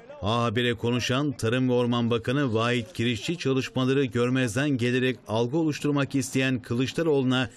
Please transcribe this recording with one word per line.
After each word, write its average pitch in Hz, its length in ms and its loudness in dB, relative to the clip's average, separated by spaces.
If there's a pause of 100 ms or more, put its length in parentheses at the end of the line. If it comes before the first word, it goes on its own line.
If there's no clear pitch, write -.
(220)
A 117 220 0
Haber'e 120 300 0
konuşan 123 580 -2
Tarım 127 380 0
ve 123 40 2
Orman 120 380 2
Bakanı 123 420 0
Vahit 117 400 0
Kirişçi 120 440 -2
çalışmaları 135 680 0
görmezden 127 640 0
gelerek 123 580 0
algı 117 300 0
oluşturmak 143 580 0
isteyen 131 440 0
Kılıçdaroğlu'na 131 960 0